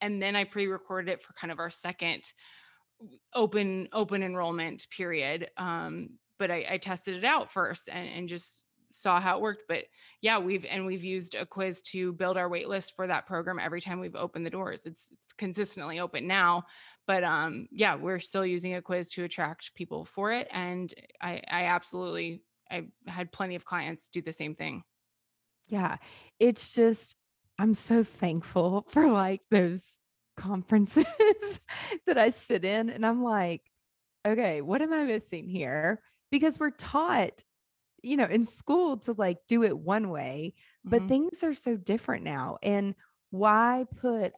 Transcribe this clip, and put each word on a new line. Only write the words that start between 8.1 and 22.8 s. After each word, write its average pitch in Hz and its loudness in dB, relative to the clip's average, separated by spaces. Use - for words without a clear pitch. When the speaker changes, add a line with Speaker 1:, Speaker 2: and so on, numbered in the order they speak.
Speaker 1:
just - -14
saw 180 2
how 185 2
it - -6
worked. 214 -4
But - -4
yeah, 220 4
we've, 180 -2
and 190 -4
we've 185 -4
used 185 -6
a 143 -4
quiz 185 -6
to 180 -4
build 185 -2
our 180 0
wait 175 -4
list 196 -6
for 185 -4
that 175 -2
program 175 -4
every 165 -4
time 180 -8
we've 180 -10
opened 170 -6
the 165 -6
doors. 180 -8
It's, - -16
it's - -20
consistently 180 -6
open 170 -6
now, 175 4
but, 190 2
um, 156 -2
yeah, 170 2
we're 175 -4
still 190 -2
using 180 -2
a 180 -6
quiz 180 -4
to 175 -6
attract 165 -6
people 165 -8
for 202 -4
it. 247 -4
And 180 -6
I, 180 -6
I 175 0
absolutely, 175 -4
I 175 -8